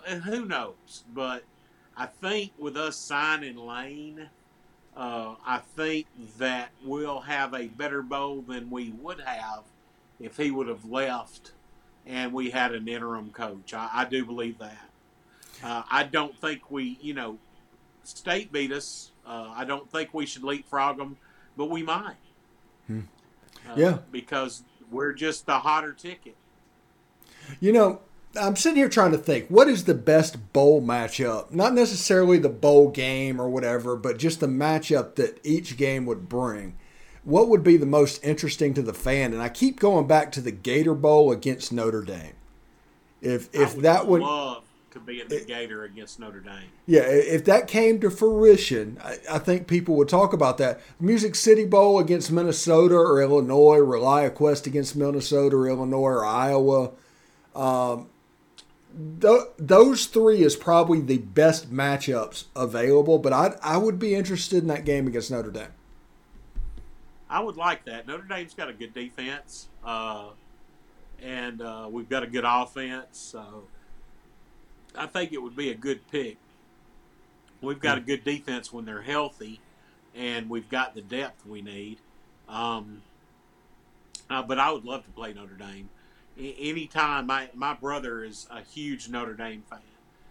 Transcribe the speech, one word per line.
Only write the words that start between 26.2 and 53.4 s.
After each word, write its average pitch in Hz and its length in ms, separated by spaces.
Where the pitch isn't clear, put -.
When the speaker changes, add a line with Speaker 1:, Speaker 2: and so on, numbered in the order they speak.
Speaker 2:
You 196 140
know, 220 280
I'm 202 140
sitting 320 220
here 277 120
trying 190 240
to 156 60
think, 139 300
what 226 180
is 233 180
the 170 100
best 156 580
bowl 143 280
matchup? 117 720
Not 202 220
necessarily 185 640
the 143 100
bowl 143 420
game 131 500
or 127 80
whatever, 123 480
but 120 220
just 160 200
the 156 80
matchup 147 680
that 123 280
each 151 320
game 135 300
would 98 220
bring. 104 480
What 190 240
would 202 160
be 170 120
the 143 100
most 143 360
interesting 151 520
to 139 80
the 110 120
fan? 131 380
And 113 100
I 120 60
keep 262 320
going 190 260
back 151 260
to 135 80
the 120 120
Gator 127 420
Bowl 151 380
against 127 400
Notre 113 320
Dame. 87 300
If, 123 360
Speaker 1:
I 143 60
Speaker 2:
if 135 120
Speaker 1:
would 139 100
Speaker 2:
that 170 220
would 175 160
Speaker 1:
love 143 400
to 123 80
be 120 200
in 117 80
the 147 140
Speaker 2:
it 107 60
Speaker 1:
Gator 117 360
against 104 360
Notre 104 200
Dame. 98 300
Speaker 2:
Yeah, 160 160
i-, 127 40
if 143 400
that 190 220
came 226 320
to 202 100
fruition, 196 920
I, - 160
I 151 60
think 180 280
people 170 300
would 143 120
talk 190 240
about 143 260
that. 127 220
Music 214 340
City 220 300
Bowl 202 340
against 175 320
Minnesota 170 640
or 165 260
Illinois, 143 580